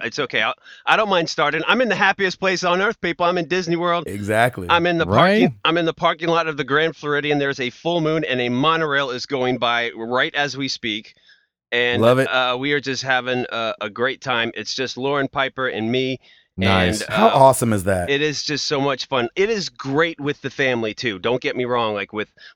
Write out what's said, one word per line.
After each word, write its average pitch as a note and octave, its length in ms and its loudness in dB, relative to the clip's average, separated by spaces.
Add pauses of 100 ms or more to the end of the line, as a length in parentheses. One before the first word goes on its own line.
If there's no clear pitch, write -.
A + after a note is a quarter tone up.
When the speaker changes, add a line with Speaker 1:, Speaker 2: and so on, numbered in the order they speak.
Speaker 1:
it's A#2 140 -6
okay. B2+ 240 -2
I'll, A#2 120 0 (300)
I D#3 120 4
don't G#3 120 2
mind F3 220 2
starting. D#3 360 0
I'm G#3 140 2
in B3+ 80 2
the F#3+ 80 2
happiest F#3 420 0
place F#3 260 0
on F3+ 180 2
earth, G#3+ 180 -2
people. E3+ 260 -2
I'm F3+ 120 0
in D#3+ 100 -4
Disney E3+ 280 -2
World. E3+ 300 0
Speaker 2:
Exactly. G#2 600 0
Speaker 1:
I'm E3+ 180 4
in E3+ 120 2
the E3 80 0
Speaker 3:
Right? F3 360 4
Speaker 1:
parking, C#3+ 220 0
I'm E3 140 2
in E3+ 80 0
the D#3+ 80 -2
parking E3+ 340 0
lot E3 200 2
of D3+ 100 -4
the D3 60 -2
Grand D3+ 320 0
Floridian. D3 420 0
There's C#3 220 0
a B2 100 -2
full E3+ 320 -2
moon D#3 220 0
and B2+ 160 -2
a B2 100 0
monorail C#3+ 600 0
is B2 160 -8
going B2+ 320 0
by A#2 380 0
right B2 380 -2
as C#3+ 220 -2
we C#3 120 -4
speak. A2 460 -6 (580)
And, A#2+ 300 2
Speaker 2:
Love B2 180 6
it. C3 80 2
Speaker 1:
uh, B2+ 300 0
we C#3+ 140 -2
are D3 80 0
just C3 220 -6
having B2+ 480 0
a, A2+ 300 -4
a G#2+ 100 -6
great A#2+ 300 -4
time. A#2 340 -2
It's G#2+ 200 -8
just C3 220 -4
Lauren C#3 320 -2
Piper C3 380 -4
and A2 240 -2
me. C3 300 -2 (360)
Speaker 3:
Nice. F#2 460 2
Speaker 1:
And, - 100 -8
Speaker 2:
How G#2+ 160 4
Speaker 1:
uh, - 60 4
Speaker 2:
awesome C3 380 6
is G2 120 0
that? F#2 240 0
Speaker 1:
it C#3+ 140 0
is D3+ 220 -4
just C#3+ 220 -4
so D3 140 -2
much C#3 280 -2
fun. A#2+ 280 0
It G3 140 2
is F#3+ 180 -2
great C#3 500 -2
with C#3+ 220 -6
the C#3 80 -8
family, A#2+ 460 0
too. G#2+ 240 -4
Don't A#2 240 -2
get C#3+ 140 -4
me B2+ 100 0
wrong. A#2 260 0
Like, G2+ 220 -6
with, G#2+ 180 -6 (240)